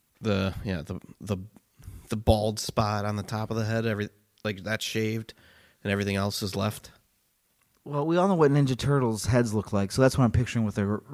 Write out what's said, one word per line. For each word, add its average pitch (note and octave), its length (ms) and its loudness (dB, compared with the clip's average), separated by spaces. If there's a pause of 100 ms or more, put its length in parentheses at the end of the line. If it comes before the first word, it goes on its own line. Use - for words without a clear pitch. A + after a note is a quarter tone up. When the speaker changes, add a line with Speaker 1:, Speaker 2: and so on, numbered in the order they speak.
(220)
Speaker 1:
The, F#2+ 320 0 (100)
yeah, F#2 180 -4
the, F2+ 180 -10 (200)
the, G2 160 -4 (720)
the A2+ 80 -4
bald G#2+ 420 2
spot G#2 460 -2
on G#2 120 -4
the G2+ 60 -4
top A2 280 -6
of A2 80 -4
the A2 60 0
head, A2+ 200 -2
every, G#2 240 -4 (340)
like, F#2+ 220 -6
that's G#2+ 200 -6
shaved, A2 500 -4 (480)
and G2+ 100 -2
everything G2+ 240 0
else G2 260 -2
is G2+ 140 -4
left. G2+ 340 -4 (920)
Speaker 2:
Well, C#3+ 220 -2
we E3 100 2
all F3+ 120 4
know G3 60 4
what D#3 160 6
Ninja C#3 280 4
Turtles' B2+ 480 0
heads A#2 260 4
look G#2+ 200 -2
like, G2 200 0
so - 80 0
that's C3 160 4
what C3 80 6
I'm A#2 80 4
picturing A#2 320 0
with G#2 120 -4
their G#2 260 0 (120)